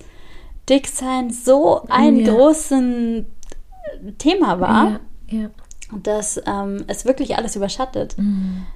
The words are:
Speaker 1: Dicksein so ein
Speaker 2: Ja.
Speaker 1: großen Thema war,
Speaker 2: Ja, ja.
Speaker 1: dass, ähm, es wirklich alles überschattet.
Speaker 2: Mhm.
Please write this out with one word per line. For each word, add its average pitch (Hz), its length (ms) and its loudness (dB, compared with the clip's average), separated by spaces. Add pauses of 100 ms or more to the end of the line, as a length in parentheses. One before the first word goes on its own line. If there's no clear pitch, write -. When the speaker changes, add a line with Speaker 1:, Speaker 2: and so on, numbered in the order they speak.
(680)
Speaker 1:
Dicksein 262 640 0
so 269 560 4
ein 269 300 6
Speaker 2:
Ja. 220 140 4
Speaker 1:
großen 247 920 4 (920)
Thema 277 420 2
war, 208 400 2 (280)
Speaker 2:
Ja, 220 120 -4
ja. 214 100 -6 (500)
Speaker 1:
dass, 208 460 -4
ähm, 202 400 -4
es - 180 -8
wirklich 254 320 0
alles 226 200 -4
überschattet. 208 600 -4
Speaker 2:
Mhm. 190 480 -2 (120)